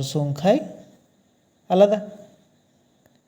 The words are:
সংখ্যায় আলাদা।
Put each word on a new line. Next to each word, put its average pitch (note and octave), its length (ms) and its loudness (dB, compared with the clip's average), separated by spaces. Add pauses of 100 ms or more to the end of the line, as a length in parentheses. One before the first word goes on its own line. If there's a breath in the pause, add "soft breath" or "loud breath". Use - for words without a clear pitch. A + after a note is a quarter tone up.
(140)
সংখ্যায় D3+ 460 0 (1120)
আলাদা। G3+ 300 4 (1300)